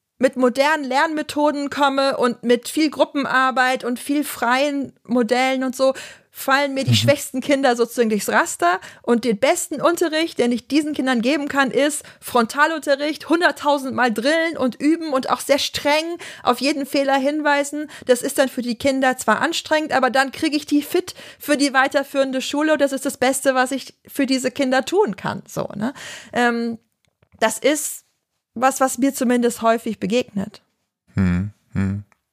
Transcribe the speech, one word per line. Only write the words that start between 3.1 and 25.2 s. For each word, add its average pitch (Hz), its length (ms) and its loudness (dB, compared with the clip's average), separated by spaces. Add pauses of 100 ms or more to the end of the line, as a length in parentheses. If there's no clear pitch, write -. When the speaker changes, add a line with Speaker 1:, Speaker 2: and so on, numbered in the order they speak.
Speaker 1:
und 240 140 -4
viel 285 240 -2
freien 269 680 -2 (100)
Modellen 254 640 0
und 254 100 -4
so, 262 200 2 (400)
fallen 277 380 0
mir 269 120 -2
die 240 80 2
Speaker 2:
Mhm. - 20 4
Speaker 1:
schwächsten 262 480 0
Kinder 269 340 2
sozusagen 233 320 0
durchs 214 220 -2
Raster 349 500 0 (220)
und 240 220 0
den 220 140 0
besten 302 440 -2
Unterricht, 330 560 0
den 240 120 2
ich 240 160 -4
diesen 294 280 0
Kindern 254 260 0
geben 285 280 0
kann, 277 220 0
ist 294 340 0 (160)
Frontalunterricht, 285 1080 0
hunderttausend 285 640 2
Mal 233 200 2
drillen 320 420 0
und - 240 -2
üben 320 320 0
und 254 160 -2
auch - 120 0
sehr 277 180 2
streng 311 580 -2 (260)
auf - 180 0
jeden 277 260 0
Fehler 277 300 0
hinweisen. 294 760 -2 (160)
Das 247 160 2
ist - 160 -4
dann 185 100 2
für - 140 -8
die 233 160 -6
Kinder 262 400 0
zwar - 240 0
anstrengend, 311 500 -2
aber 254 160 2
dann 262 240 0
kriege 302 240 -2
ich 294 80 -4
die 294 180 0
fit - 320 -4 (240)
für 285 200 0
die 269 160 2
weiterführende 269 680 0
Schule 302 320 0
und 302 80 2
das 277 120 2
ist 269 120 -4
das 269 140 -4
Beste, 262 360 2
was 254 160 2
ich - 240 -8 (120)
für - 180 -2
diese 254 260 0
Kinder 254 360 0
tun 349 300 0
kann.“ 190 300 -8